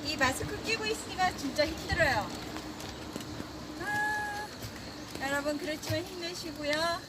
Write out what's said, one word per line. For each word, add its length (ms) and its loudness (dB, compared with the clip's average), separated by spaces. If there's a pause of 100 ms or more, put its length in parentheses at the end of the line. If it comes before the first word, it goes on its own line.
이 140 -2
마스크 460 2
끼고 220 2
있으니까 520 2
진짜 280 4
힘들어요. 640 4 (1500)
아, 640 0 (760)
여러분, 360 2
그렇지만 460 0
힘내시고요. 1040 -2